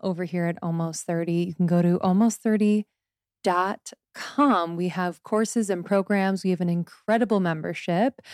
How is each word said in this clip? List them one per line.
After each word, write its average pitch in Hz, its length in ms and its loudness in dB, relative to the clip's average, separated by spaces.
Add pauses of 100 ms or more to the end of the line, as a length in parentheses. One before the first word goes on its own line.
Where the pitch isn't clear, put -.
over 180 240 -4
here 175 220 -2
at 170 160 -4
Almost 165 440 -4
Thirty, 170 280 -2
you 175 200 -2
can 180 120 0
go 175 160 4
to 175 180 2
almost 202 420 2
thirty 214 440 2 (580)
dot 185 480 -2 (220)
com. 185 600 0
We 175 140 -2
have 175 340 -4
courses 214 480 0
and 175 140 -2
programs. 196 580 0
We 185 80 0
have 175 100 0
an 180 80 0
incredible 208 720 0
membership 175 840 -2 (140)